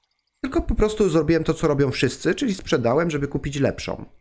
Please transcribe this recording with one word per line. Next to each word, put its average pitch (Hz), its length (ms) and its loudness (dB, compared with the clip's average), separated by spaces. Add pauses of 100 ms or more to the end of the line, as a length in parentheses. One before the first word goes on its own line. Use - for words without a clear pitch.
(440)
tylko 285 180 -2
po 247 140 -2
prostu 214 340 2
zrobiłem 160 340 2
to, 156 100 0
co 165 140 -2
robią 139 240 2
wszyscy, - 440 0
czyli 233 180 0
sprzedałem, 151 580 0
żeby 143 160 -2
kupić 143 320 -6
lepszą. - 460 -2 (160)